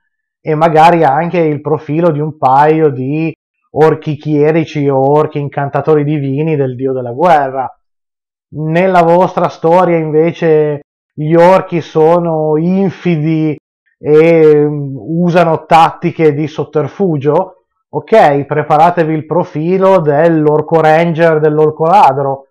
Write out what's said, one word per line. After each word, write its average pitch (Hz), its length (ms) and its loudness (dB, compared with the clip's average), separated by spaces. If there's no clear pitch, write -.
e 151 140 -4
magari 160 500 4
anche 165 340 -2
il 151 220 -2
profilo 151 500 -2
di 147 100 -4
un 151 180 -8
paio 151 500 2
di 143 440 -4
orchi 151 440 0
chierici 151 720 -2
o 139 100 0
orchi 147 400 0
incantatori 143 640 -2
divini 147 520 -4
del 131 180 -4
dio 131 200 -6
della 123 180 -8
guerra. 135 580 -2
Nella 170 480 0
vostra 175 460 0
storia 170 500 0
invece 156 800 0
gli 151 220 -4
orchi 170 480 2
sono 160 760 0
infidi 160 1000 -2
e, 156 640 4
mm, 143 300 -6
usano 165 720 -2
tattiche 160 640 0
di 147 140 -4
sotterfugio, 151 1200 -4
ok, 147 560 0
preparatevi 160 680 0
il 156 140 -6
profilo 180 760 0
dell'orco 151 800 0
ranger, 160 580 2
dell'orco 156 460 0
ladro. 139 680 0